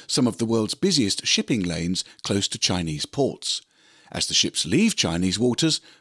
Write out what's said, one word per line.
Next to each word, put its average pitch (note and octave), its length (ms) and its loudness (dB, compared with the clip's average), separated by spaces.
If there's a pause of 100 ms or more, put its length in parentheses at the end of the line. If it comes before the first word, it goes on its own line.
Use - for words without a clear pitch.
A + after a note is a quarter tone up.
some B2+ 220 2
of G#2+ 100 -2
the A#2 80 0
world's A2 280 0
busiest D#3 520 0
shipping - 340 0
lanes F2 440 -2 (180)
close G2 260 0
to - 100 -8
Chinese E2 460 -2
ports. - 560 -2 (520)
As - 160 -4
the - 40 -4
ships - 320 0
leave E3 300 2
Chinese F2+ 460 0
waters, B2 400 2 (200)